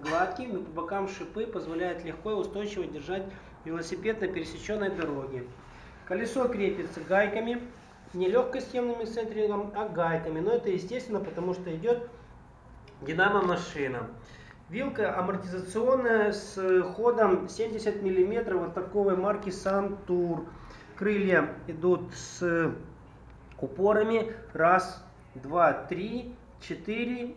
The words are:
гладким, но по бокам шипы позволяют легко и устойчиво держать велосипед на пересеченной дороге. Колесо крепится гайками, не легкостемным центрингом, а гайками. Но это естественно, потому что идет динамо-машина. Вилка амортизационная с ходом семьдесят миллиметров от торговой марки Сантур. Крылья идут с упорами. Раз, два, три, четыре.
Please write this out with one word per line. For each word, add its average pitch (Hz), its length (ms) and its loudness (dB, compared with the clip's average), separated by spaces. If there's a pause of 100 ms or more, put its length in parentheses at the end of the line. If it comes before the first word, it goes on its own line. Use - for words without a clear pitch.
гладким, 190 540 0
но 175 40 -4
по 165 220 -6
бокам 196 260 -2
шипы 202 380 -6
позволяют 170 580 -4
легко 170 280 -6
и - 20 0
устойчиво 202 500 -4
держать 165 380 -6 (420)
велосипед 180 560 -4
на 185 80 0
пересеченной 190 640 -4
дороге. 135 540 -4 (600)
Колесо 233 420 0
крепится 185 600 -2
гайками, 214 540 2 (500)
не 180 160 0
легкостемным 240 800 2
центрингом, 214 680 -2
а 214 140 -2
гайками. 165 520 0
Но 202 120 2
это 240 160 2
естественно, 208 500 -2
потому 180 360 -4
что 175 200 -6
идет 233 320 2 (960)
динамо-машина. 160 1080 2 (600)
Вилка 208 500 -2
амортизационная 208 1120 2
с 185 500 4 (120)
ходом 214 540 4
семьдесят 214 540 -2
миллиметров 190 640 2
от 165 100 -6
торговой 190 420 2
марки 202 320 0
Сантур. 185 960 0 (540)
Крылья 190 500 4 (200)
идут 170 440 0
с 170 640 0 (840)
упорами. 214 720 2 (220)
Раз, 175 500 4 (320)
два, 147 380 4
три, 226 640 -6 (260)
четыре. 240 760 -4